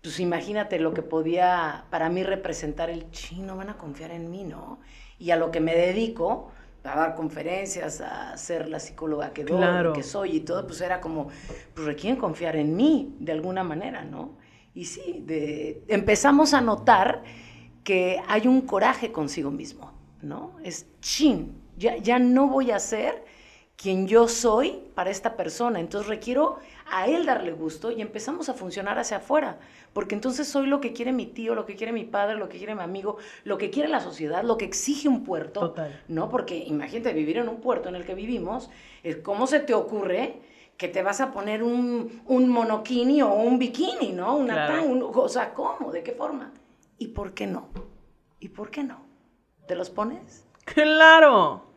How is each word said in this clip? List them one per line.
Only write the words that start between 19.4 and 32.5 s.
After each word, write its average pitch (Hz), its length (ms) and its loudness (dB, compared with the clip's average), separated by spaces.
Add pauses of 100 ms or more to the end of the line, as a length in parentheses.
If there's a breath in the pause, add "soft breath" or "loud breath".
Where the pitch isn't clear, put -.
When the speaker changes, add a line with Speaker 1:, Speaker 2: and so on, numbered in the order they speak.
Speaker 1:
mismo, - 400 -12 (300)
¿no? 127 420 -12
Es, - 220 -12 (140)
"Chin, - 540 2 (240)
ya, 214 200 0
ya 226 200 2
no 247 300 6
voy 262 240 2
a 202 80 0
ser 220 440 -4 (520 soft breath)
quien 190 320 0
yo 226 180 8
soy 233 540 2 (160)
para 185 140 -2
esta - 260 -4
persona, 202 420 -2
entonces 202 300 -6
requiero 254 500 0 (320 loud breath)
a 190 160 -2
él 320 200 2
darle 196 260 0
gusto", 156 400 -6
y 226 100 -6
empezamos 262 460 -8
a 254 60 -4
funcionar 190 440 -6
hacia 214 200 -4
afuera. 277 420 0 (320 soft breath)
Porque 202 220 -4
entonces 254 340 -2
soy 277 180 0
lo 277 140 2
que 240 120 -4
quiere 240 200 -4
mi 254 140 -2
tío, 226 280 -4
lo 214 120 -4
que 202 100 -12
quiere 226 160 -6
mi 220 120 -4
padre, 208 320 0
lo 202 120 -6
que - 100 -14